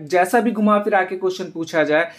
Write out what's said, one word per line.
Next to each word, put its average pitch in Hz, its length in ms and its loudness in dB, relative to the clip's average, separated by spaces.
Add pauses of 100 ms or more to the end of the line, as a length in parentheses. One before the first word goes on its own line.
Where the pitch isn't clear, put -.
जैसा 180 400 2
भी 226 100 0
घुमा 208 280 2
फिरा 208 240 0
के 185 140 -6
क्वेश्चन 185 280 -4
पूछा 165 400 -2
जाए 151 340 0